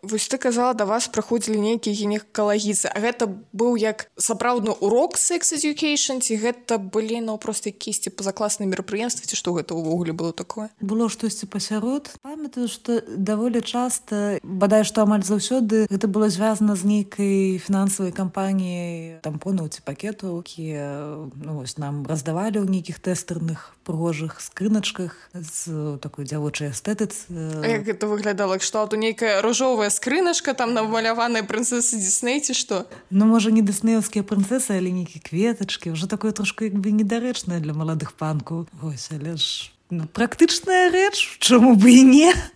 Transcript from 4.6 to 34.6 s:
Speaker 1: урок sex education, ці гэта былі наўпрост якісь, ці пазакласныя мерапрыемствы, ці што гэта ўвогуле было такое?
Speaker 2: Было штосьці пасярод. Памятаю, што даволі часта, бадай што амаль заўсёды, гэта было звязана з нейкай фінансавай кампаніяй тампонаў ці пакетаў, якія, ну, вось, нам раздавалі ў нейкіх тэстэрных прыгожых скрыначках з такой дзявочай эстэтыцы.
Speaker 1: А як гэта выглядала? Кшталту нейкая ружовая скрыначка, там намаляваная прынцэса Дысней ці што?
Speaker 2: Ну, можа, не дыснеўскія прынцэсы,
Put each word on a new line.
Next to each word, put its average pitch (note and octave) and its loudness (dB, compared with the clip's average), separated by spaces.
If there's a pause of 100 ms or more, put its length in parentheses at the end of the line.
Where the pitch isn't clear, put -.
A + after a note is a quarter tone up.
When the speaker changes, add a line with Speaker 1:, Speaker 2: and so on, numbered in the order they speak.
Speaker 1:
урок A#3+ 2
sex F4 -2
education, D4 -2
ці A3+ -2
гэта A#3 -2
былі A3 -4
наўпрост G#3+ -6
якісь, - -8
ці G3 -6
пазакласныя G3+ -4
мерапрыемствы, G3 -4
ці - -4
што F3 -2
гэта E3 -4
ўвогуле E3 -2
было E3 -4
такое? G#3+ -10
Speaker 2:
Было A3 0
штосьці G#3+ -4
пасярод. A3+ -4 (120)
Памятаю, C#4 -6
што A#3 -2
даволі G#3+ -2
часта, G#3 -2
бадай G3 4
што G#3 2
амаль G#3 4
заўсёды, G#3+ 2
гэта G3 0
было G#3+ 2
звязана G#3 2
з F3+ -4
нейкай G3 2
фінансавай G3 0
кампаніяй F3 -4
тампонаў D#3 -4
ці - -14
пакетаў, F3+ -8
якія, D3 -10
ну, D3 -8
вось, - -12
нам C#3+ -6
раздавалі E3 -2
ў G3+ 0
нейкіх F#3 -4
тэстэрных E3+ -6 (160)
прыгожых D#3+ -4
скрыначках G3+ -2 (200)
з D#3 -6
такой D3 -10
дзявочай D3 -4
эстэтыцы. G#3 -4 (320)
Speaker 1:
А G3 0
як G#3+ 0
гэта G#3+ -2
выглядала? G3+ 0
Кшталту G#3+ -2
нейкая G#3+ 0
ружовая A#3 2
скрыначка, E4 0
там A#3+ 0
намаляваная A3+ 0
прынцэса A#3 -2
Дысней A#3+ 0
ці C4+ -4
што? - -4 (240)
Speaker 2:
Ну, G3+ 6
можа, A3 6
не A3 6
дыснеўскія G#3 0
прынцэсы, G3+ 0